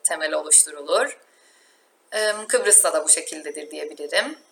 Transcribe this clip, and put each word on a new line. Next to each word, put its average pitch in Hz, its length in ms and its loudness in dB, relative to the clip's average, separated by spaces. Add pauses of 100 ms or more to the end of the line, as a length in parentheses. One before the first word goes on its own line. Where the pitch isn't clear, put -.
temel 156 300 -4
oluşturulur. 151 840 2 (960)
Em, 214 360 -2
Kıbrıs'ta 202 460 4
da 156 100 0
bu 160 60 -4
şekildedir 151 640 -8
diyebilirim. 151 680 -6 (120)